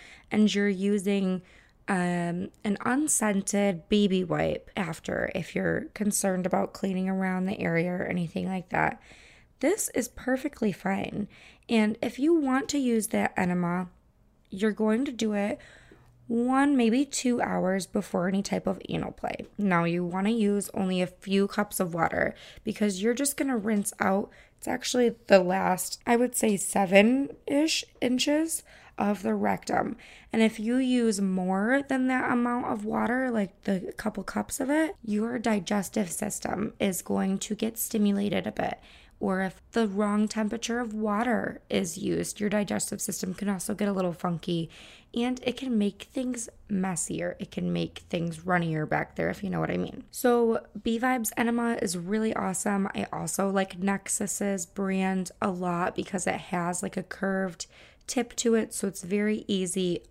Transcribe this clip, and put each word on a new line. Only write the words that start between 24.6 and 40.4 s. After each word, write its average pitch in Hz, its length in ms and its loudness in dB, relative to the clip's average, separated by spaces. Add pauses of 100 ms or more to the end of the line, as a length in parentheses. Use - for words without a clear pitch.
actually 247 460 0 (140)
the 196 120 10
last, 180 640 0
I 240 100 6
would 247 200 2
say, 208 220 2
seven-ish 247 1300 4 (160)
inches 294 640 2 (340)
of 202 240 0
the 220 120 0
rectum. - 640 0 (340)
And 226 120 2
if 220 180 2
you 233 160 0
use 240 460 2
more 190 640 2
than 262 200 0
that 254 220 0
amount 240 360 0
of 214 180 -2
water, 226 460 0
like 208 320 -2
the 190 340 -2
couple 208 280 -6
cups - 360 -6
of 262 80 -2
it, 311 340 2
your 220 360 -2
digestive 208 720 0
system - 680 -4
is 196 220 0
going 196 380 0
to - 160 -6
get 220 240 -4
stimulated 202 680 0
a 214 60 -4
bit. - 260 -4 (420)
Or 190 200 0
if 190 220 -4 (100)
the 226 140 2
wrong 208 420 2
temperature 226 520 -2